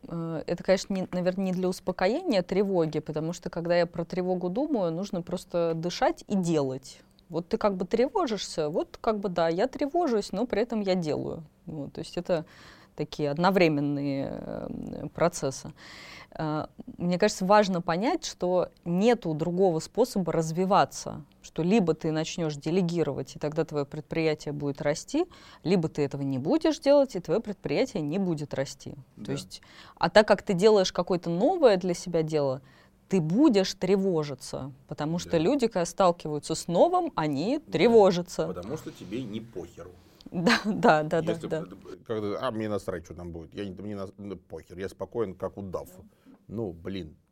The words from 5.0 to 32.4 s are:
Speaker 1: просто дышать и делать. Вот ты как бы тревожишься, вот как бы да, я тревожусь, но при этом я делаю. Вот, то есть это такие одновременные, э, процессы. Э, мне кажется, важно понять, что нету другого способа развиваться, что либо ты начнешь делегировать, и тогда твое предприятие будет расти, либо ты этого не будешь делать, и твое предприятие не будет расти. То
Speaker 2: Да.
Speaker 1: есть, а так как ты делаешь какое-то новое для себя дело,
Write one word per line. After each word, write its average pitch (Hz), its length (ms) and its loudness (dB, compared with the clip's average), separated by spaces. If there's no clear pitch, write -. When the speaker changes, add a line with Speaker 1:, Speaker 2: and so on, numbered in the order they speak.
Speaker 1:
просто 170 520 -2
дышать 175 540 0
и - 80 0
делать. 151 640 0
Вот 165 200 -6
ты 220 100 0
как 202 180 2
бы 185 100 -4
тревожишься, 226 800 0
вот 226 320 -4
как 220 200 0
бы 202 80 -4
да, 170 200 2
я 180 200 2
тревожусь, 277 640 0
но 208 140 -2
при 208 160 0
этом 233 200 -2
я 190 120 0
делаю. 151 500 -4
Вот, 151 280 -10
то - 60 -8
есть - 180 -12
это 170 260 -2
такие 147 340 -4
одновременные, 147 1000 2
э, - 720 -8
процессы. 156 580 -2
Э, 156 280 -4
мне 175 200 0
кажется, 214 280 0
важно 196 360 6
понять, 226 440 0
что 180 420 0
нету 185 500 2
другого 175 460 2
способа 196 520 0
развиваться, 160 920 0
что - 220 -6
либо 180 300 4
ты 156 180 -2
начнешь 156 440 -4
делегировать, 160 800 -2
и - 20 -18
тогда 151 260 -2
твое 147 220 -4
предприятие 156 680 -4
будет 143 280 -4
расти, 277 440 0
либо 165 240 2
ты - 160 -2
этого 139 180 -4
не 135 160 -2
будешь 285 420 2
делать, 277 360 4
и 175 40 -4
твое 170 200 0
предприятие 190 640 -2
не 151 160 -2
будет 165 360 -2
расти. - 380 -6
То 110 100 -16
Speaker 2:
Да. 139 60 -4
Speaker 1:
есть, - 300 -10
а - 140 0
так 220 180 8
как 202 140 4
ты 208 120 -2
делаешь 196 380 6
какое-то 175 380 -2
новое 240 480 4
для 180 160 0
себя 165 280 -2
дело, 143 400 -2